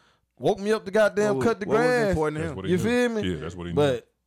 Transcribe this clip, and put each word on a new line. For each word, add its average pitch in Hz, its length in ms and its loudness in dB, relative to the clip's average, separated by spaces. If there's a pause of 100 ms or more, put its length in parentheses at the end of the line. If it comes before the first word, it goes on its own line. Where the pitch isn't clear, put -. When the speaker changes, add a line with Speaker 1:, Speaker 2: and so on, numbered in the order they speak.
(380)
Speaker 1:
Woke 135 220 0
me 202 100 -2
up 220 140 0
to 190 60 -10
goddamn 202 480 2
Speaker 2:
What 131 60 0
Speaker 1:
cut 220 160 2
the 208 60 -6
Speaker 2:
was, 175 80 -2
what 220 60 4
was 247 80 2
Speaker 1:
grass. 240 220 2
Speaker 2:
important 156 260 0
to 151 60 -6
Speaker 3:
That's 165 80 -6
Speaker 2:
him? - 60 -10
Speaker 3:
what - 100 -10
he - 40 -2
Speaker 1:
You 185 60 2
Speaker 3:
knew. 175 80 0
Speaker 1:
feel 240 240 2 (140)
me? 92 80 -2
Speaker 3:
Yeah, 80 100 -4
that's 82 140 -10
what 85 120 -10
he 87 60 -6
knew. 85 40 -2
Speaker 1:
But, 139 320 0 (180)